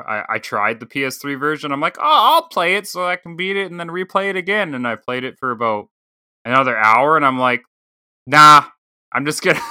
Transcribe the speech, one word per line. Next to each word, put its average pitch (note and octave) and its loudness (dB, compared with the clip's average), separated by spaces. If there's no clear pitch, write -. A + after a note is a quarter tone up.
I, - -8
I A2 -6
tried A2 -4
the A#2+ -14
P C3+ -8
S C3 -8
three C#3+ -10
version. D3 -6
I'm C#3 -6
like, E3 -4
"Oh, - -6
I'll D4+ 2
play F3+ -2
it G3+ -8
so F3+ -8
I F3+ -4
can E3+ -18
beat F#3+ -6
it G3 -6
and F3 -14
then E3+ -12
replay F#3 -6
it F#3+ -6
again." F#3 -4
And B2 -6
I A#2 -4
played B2+ -8
it - -12
for C3 -4
about A2 -4
another B2+ 2
hour, A#2 4
and D3 0
I'm B2+ 0
like, B2 0
"Nah, D3+ 8
I'm B2+ -4
just D3+ -4
gonna, F3+ 0